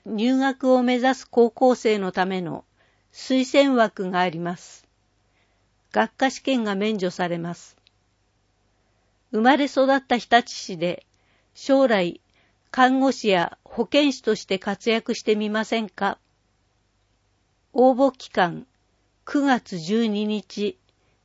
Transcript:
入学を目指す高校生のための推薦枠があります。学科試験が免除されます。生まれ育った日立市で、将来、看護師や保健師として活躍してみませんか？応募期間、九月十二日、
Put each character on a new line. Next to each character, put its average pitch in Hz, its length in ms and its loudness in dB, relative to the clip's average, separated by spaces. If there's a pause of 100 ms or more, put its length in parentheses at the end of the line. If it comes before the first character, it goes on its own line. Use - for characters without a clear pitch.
入 226 320 -2
学 262 380 0
を 254 80 4
目 247 120 0
指 254 200 0
す - 140 -18
高 233 240 2
校 254 240 2
生 214 220 0
の 190 120 -4
た 185 160 -2
め 190 140 -4
の 160 240 -8 (480)
推 262 380 -2
薦 277 260 4
枠 214 340 0
が 180 80 -2
あ 180 100 2
り 165 120 -8
ま 175 160 -6
す。 - 320 -20 (1040)
学 220 240 0
科 269 140 0
試 - 120 -14
験 254 220 -2
が 208 100 -4
免 214 240 -2
除 185 140 -4
さ 180 160 -4
れ 170 100 -6
ま 170 160 -8
す。 - 220 -20 (1500)
生 214 100 -2
ま 254 160 4
れ 285 100 0
育 269 180 0 (100)
っ 269 100 0
た 247 140 -2
日 - 100 -12
立 240 240 2
市 - 260 -12
で、 170 280 -6 (480)
将 269 320 2
来、 190 340 0 (520)
看 254 260 4
護 262 140 2
師 233 160 -4
や 180 340 0
保 - 240 -8
健 294 260 2
師 - 120 -10
と 214 100 0
し - 100 -10
て 196 140 -4
活 208 320 -6
躍 226 240 -2
し - 80 -12
て 214 140 2
み 214 120 -4
ま 214 160 -4
せ 226 160 -4
ん 214 80 -8
か？ - 300 -6 (1500)
応 254 220 6
募 269 160 2
期 - 200 -16
間、 165 360 -2 (580)
九 285 180 -2
月 254 360 -2
十 214 280 -2
二 208 200 -4
日、 208 500 -6 (480)